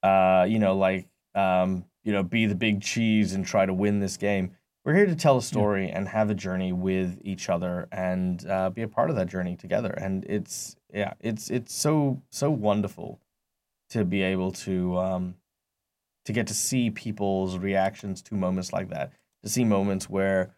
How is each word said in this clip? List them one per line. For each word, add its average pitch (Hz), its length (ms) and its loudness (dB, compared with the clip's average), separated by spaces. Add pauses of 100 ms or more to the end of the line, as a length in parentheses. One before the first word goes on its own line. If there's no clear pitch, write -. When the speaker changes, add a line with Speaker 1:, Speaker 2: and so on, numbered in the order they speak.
Speaker 1:
uh, 92 440 6
you 110 120 2
know, 95 180 4
like, 95 320 0 (260)
um, 92 480 2 (220)
you 107 80 0
know, 98 100 2
be 113 220 2
the 101 100 2
big 104 260 2
cheese 110 520 2
and 95 120 -2
try 95 200 2
to 95 80 0
win 104 260 2
this 95 160 -2
game. 98 400 -2 (300)
We're 147 100 2
here 202 120 6
to 170 80 0
tell 151 180 4
a 127 60 4
Speaker 2:
Yeah. - 20 -2
Speaker 1:
story 104 480 0
and 95 180 -4
have 107 220 0
a 107 40 0
journey 92 380 -2
with 92 540 -2
each 95 240 -8
other 90 420 -2
and, 92 560 -2
uh, 95 220 0
be 113 140 -6
a 110 40 -6
part 135 220 0
of 139 80 0
that 92 100 0
journey 90 300 -6
together. 95 340 -2
And 95 380 -4
it's, - 480 -6 (160)
yeah, 101 260 -4
it's, 107 300 -6
it's 120 240 -4
so, 147 560 0
so 143 200 -2
wonderful 104 720 -2 (680)
to 107 160 0
be 95 160 0
able 95 300 0
to, 90 480 -2
um, 92 360 -4 (880)
to - 60 -8
get 110 140 0
to 107 80 -8
see 120 380 0
people's 98 680 -2
reactions 95 640 -2
to - 140 -10
moments 92 360 -2
like 92 180 -4
that, - 220 -6 (300)
to 101 80 -12
see 123 140 0
moments 98 440 2
where 95 500 0